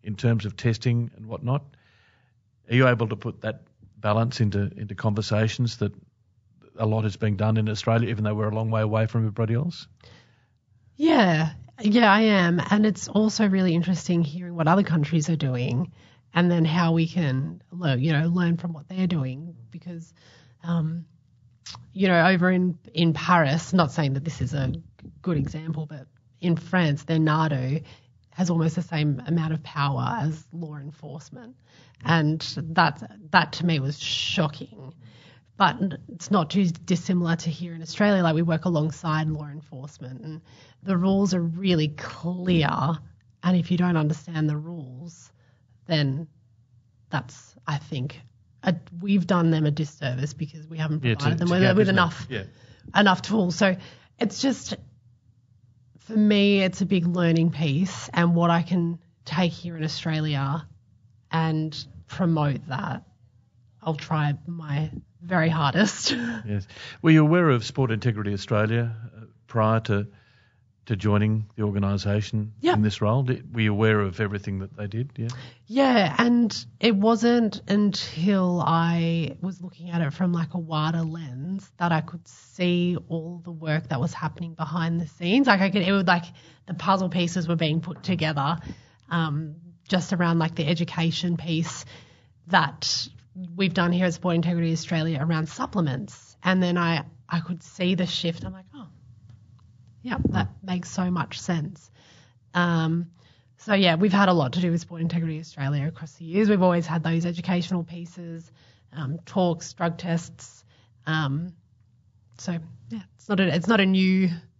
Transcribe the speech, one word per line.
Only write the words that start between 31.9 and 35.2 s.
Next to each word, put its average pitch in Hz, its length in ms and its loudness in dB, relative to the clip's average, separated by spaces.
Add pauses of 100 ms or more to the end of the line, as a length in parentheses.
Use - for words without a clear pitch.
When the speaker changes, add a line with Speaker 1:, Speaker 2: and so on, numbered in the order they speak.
Speaker 2:
And 156 380 2 (320)
that, 160 380 2 (200)
that - 220 4
to 170 120 -6
me 160 140 2
was 139 200 -4
shocking. - 960 -6 (640)